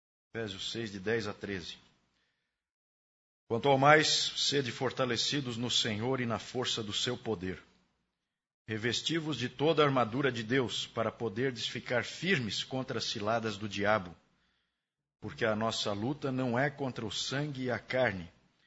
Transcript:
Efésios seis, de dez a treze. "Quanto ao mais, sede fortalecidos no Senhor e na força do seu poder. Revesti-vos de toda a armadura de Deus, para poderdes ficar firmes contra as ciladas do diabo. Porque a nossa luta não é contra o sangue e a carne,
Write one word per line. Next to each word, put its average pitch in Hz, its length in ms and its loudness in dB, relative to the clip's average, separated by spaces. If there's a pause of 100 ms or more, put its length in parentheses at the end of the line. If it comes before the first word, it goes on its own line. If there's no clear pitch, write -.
(280)
Efésios 101 420 -8
seis, 110 220 -6
de 98 80 -8
dez 107 260 0
a 101 60 -4
treze. 95 460 -8 (1700)
"Quanto 117 220 2
ao 135 80 6
mais, 151 280 8 (300)
sede 135 340 0
fortalecidos 123 880 0
no 120 140 -2
Senhor 120 500 0
e 120 60 -2
na 113 120 0
força - 440 -4
do 104 100 -6
seu 123 240 -2
poder. 92 460 -4 (1040)
Revesti-vos 123 720 -2
de 123 100 -2
toda 151 340 4
a 147 40 6
armadura 131 440 2
de 120 120 -2
Deus, 117 440 0
para 110 240 -2
poderdes 117 560 -2
ficar 120 380 -2
firmes 147 580 -2
contra 131 360 -4
as - 60 -4
ciladas 107 520 0
do 101 100 -6
diabo. 98 480 2 (1080)
Porque 110 240 -2
a 107 100 4
nossa 110 380 0
luta 135 360 -4
não 127 280 0
é 139 100 4
contra 127 380 -6
o 98 40 -6
sangue 135 520 -4
e 127 80 0
a 110 80 0
carne, 101 520 0 (360)